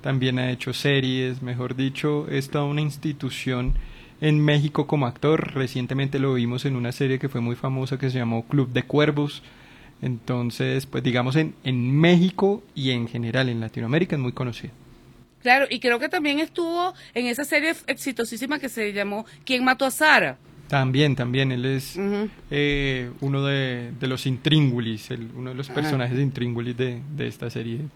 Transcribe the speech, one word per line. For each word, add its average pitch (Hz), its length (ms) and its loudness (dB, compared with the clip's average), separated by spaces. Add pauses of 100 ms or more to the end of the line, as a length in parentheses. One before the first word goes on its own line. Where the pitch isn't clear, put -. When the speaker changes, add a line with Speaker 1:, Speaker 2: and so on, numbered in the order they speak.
Speaker 1:
también 131 380 0
ha 127 140 0
hecho 123 200 -6
series, 131 680 0
mejor 123 320 -4
dicho, 147 560 -2
es 139 200 -2
toda 147 160 0
una 147 140 0
institución 139 920 -2 (460)
en 151 180 4
México 147 480 4
como 143 220 2
actor. 156 460 0
Recientemente 135 680 -2
lo 135 140 2
vimos 123 320 0
en 135 100 0
una 120 160 -2
serie 131 260 0
que 135 100 -2
fue 127 120 -2
muy 120 160 -2
famosa 131 420 -2
que 135 100 0
se 127 100 0
llamó 117 280 0
Club 135 260 2
de - 120 0
Cuervos. 147 580 2 (580)
Entonces, 127 840 -2
pues, 123 160 -4
digamos, 123 340 0
en, 160 180 2 (100)
en 127 340 0
México 180 640 4 (120)
y 131 160 -2
en 117 180 0
general 120 400 0
en 117 120 -2
Latinoamérica 120 560 -2
es 139 60 -2
muy 123 100 -2
conocido. 127 400 -8 (720)
Speaker 2:
Claro, 262 280 6
y 247 100 -2
creo 240 180 2
que 302 100 -2
también 294 320 0
estuvo 349 540 -2 (200)
en 247 120 -2
esa 240 180 -2
serie 311 280 2 (140)
exitosísima 247 720 -4
que 277 100 -6
se 208 240 -4
llamó 202 320 -4 (200)
¿Quién 254 200 0
mató 254 200 4
a 262 60 2
Sara? 247 480 4 (300)
Speaker 1:
También, 135 480 4
también, 131 340 0
él 123 140 -2
es, 135 320 -2
Speaker 2:
Ujú. 202 320 -2 (220)
Speaker 1:
eh, 139 600 0 (100)
uno 139 240 0
de, 127 540 -2
de 131 80 -4
los 131 200 -4
intríngulis, 127 840 2
el, 117 240 -8
uno 127 160 -10
de 127 60 -10
los 135 140 -8
Speaker 2:
Ajá. 147 100 -2
Speaker 1:
personajes 131 360 0
de 135 60 2
intríngulis 120 540 -2
de, 123 240 -2 (160)
de 127 100 -4
esta 117 240 -8
serie 117 300 -6 (160)